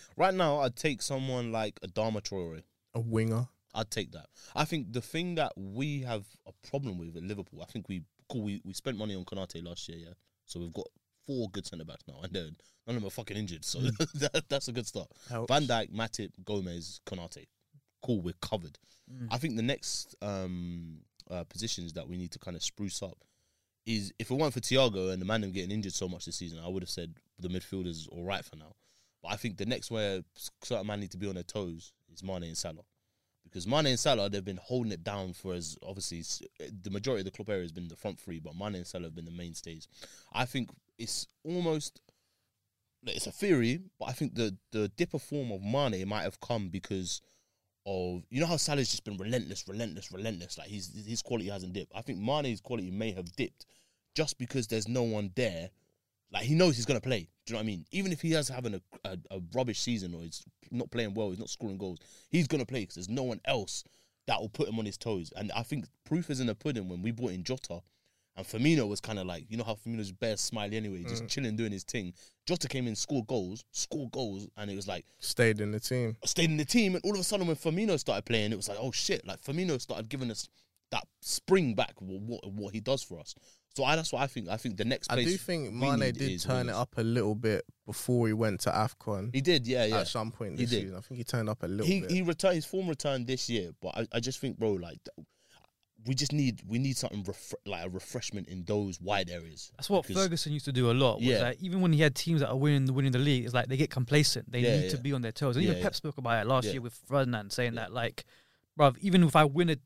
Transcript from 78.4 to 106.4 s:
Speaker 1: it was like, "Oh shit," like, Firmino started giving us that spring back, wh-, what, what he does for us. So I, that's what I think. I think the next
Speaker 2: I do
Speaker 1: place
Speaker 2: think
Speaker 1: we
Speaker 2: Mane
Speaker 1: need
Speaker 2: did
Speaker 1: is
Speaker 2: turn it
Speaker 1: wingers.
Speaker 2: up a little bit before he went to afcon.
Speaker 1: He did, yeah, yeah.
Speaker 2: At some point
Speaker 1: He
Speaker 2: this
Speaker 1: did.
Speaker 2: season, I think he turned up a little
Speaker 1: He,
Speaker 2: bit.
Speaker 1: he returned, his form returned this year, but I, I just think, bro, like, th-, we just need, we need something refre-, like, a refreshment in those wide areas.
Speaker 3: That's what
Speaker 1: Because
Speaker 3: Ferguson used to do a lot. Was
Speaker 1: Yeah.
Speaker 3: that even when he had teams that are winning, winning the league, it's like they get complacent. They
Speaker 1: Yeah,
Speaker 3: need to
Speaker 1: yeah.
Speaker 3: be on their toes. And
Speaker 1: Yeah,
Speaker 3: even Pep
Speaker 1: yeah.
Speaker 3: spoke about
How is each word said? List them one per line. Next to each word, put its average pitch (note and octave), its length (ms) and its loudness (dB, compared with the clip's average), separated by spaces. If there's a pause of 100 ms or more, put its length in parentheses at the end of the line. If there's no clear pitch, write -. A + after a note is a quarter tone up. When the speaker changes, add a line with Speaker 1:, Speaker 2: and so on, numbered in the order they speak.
Speaker 1:
it A2+ 40 0
was F#2+ 120 -4
like, G2+ 140 -4
"Oh B2+ 100 0
shit," - 360 0
like, F#2+ 120 -6
Firmino D#3 400 0
started A2 300 -6
giving C3 220 -2
us - 180 -6 (400)
that - 180 -4 (140)
spring E3 540 4
back, A2 240 0
wh-, F#2+ 280 -8
what, A2 240 -6
what G2+ 220 -6
he A2 60 -4
does B2 240 0
for E2+ 160 -12
us. - 160 -14 (400)
So C3+ 80 0
I, C#3+ 120 6
that's D#3+ 160 0
what B2+ 100 0
I C#3 60 4
think. G#2+ 220 -6
I A2 80 0
think G#2+ 200 -4
the G#2 80 0
next - 260 0
Speaker 2:
I - 40 2
do B2 80 4
Speaker 1:
place F3+ 180 2
Speaker 2:
think D3+ 300 -4
Speaker 1:
we A2+ 80 -6
Speaker 2:
Mane C3+ 200 4
Speaker 1:
need B2 180 2
Speaker 2:
did C3+ 140 0
Speaker 1:
is F2 120 -2
Speaker 2:
turn B2+ 260 2
it G#2+ 40 -2
Speaker 1:
wingers. G#2+ 80 2
Speaker 2:
up - 160 -4
a A#2 60 2
little A2+ 320 4
bit G#2+ 300 2 (220)
before A#2+ 400 2
he A2 60 4
went G#2+ 280 2
to - 100 2
afcon. G#2+ 600 0
Speaker 1:
He C3+ 80 2
did, C#3 240 6
yeah, A#2+ 200 4
yeah. G#2+ 160 4
Speaker 2:
At F2+ 60 0
some A2+ 240 -2
point G2 280 -6
Speaker 1:
He A#2+ 60 2
Speaker 2:
this A#2 60 2
Speaker 1:
did. G#2+ 120 4
Speaker 2:
season, F#2+ 140 -6
I F#2+ 40 -10
think B2 160 -10
he A#2+ 60 -4
turned A2+ 260 0
up G#2+ 140 -2
a F#2 40 0
little G2 200 0
Speaker 1:
He, F#3+ 140 4
Speaker 2:
bit. - 100 -2
Speaker 1:
he F#3 100 4
returned, F3 340 4
his D#3 100 0
form F#3 220 -2
returned C#3 380 0
this B2+ 240 -2
year, G2+ 220 0 (100)
but - 160 -4
I, A2+ 140 -2
I A2+ 80 0
just B2+ 200 -2
think, B2+ 200 -4
bro, A2 140 4
like, E2+ 300 -6
th-, - 220 -16 (800)
we B2+ 80 2
just C#3+ 200 0
need, C3+ 340 4
we A2 100 0
need C3+ 200 2
something G#2 260 -2
refre-, - 300 -8 (120)
like, F2+ 200 -6
a F#2+ 40 -4
refreshment F#2+ 580 -6
in F2+ 180 -8
those G2+ 360 0
wide F#2+ 300 0
areas. E2 460 -10
Speaker 3:
That's C#3 120 -6
what G3 160 6
Speaker 1:
Because F#3+ 160 4
Speaker 3:
Ferguson E3+ 320 2
used D3 120 -2
to C#3+ 80 -2
do B2 180 6
a - 20 8
lot. B2+ 220 8
Was A2 100 0
Speaker 1:
Yeah. B2 140 8
Speaker 3:
that G#2+ 220 0
even F#3 200 2
when F3 120 8
he D3 80 8
had D3 120 8
teams E3 280 2
that - 80 2
are B2+ 80 2
winning, C3+ 360 6
winning C3+ 200 4
the B2+ 60 4
league, C#3 260 4
it's A#2+ 100 0
like A#2+ 140 4
they C3 80 0
get D3 120 4
complacent. C3 640 4
They B2 80 0
Speaker 1:
Yeah, A2+ 220 8
Speaker 3:
need F#2 100 2
to - 60 2
Speaker 1:
yeah. B2 40 -4
Speaker 3:
be C#3 120 0
on B2+ 100 0
their A2 80 -2
toes. B2+ 240 2
And F3 100 6
Speaker 1:
Yeah, - 60 6
Speaker 3:
even F2+ 100 2
Pep G3 120 2
Speaker 1:
yeah. - 40 -2
Speaker 3:
spoke D3 220 -6
about A#2 260 4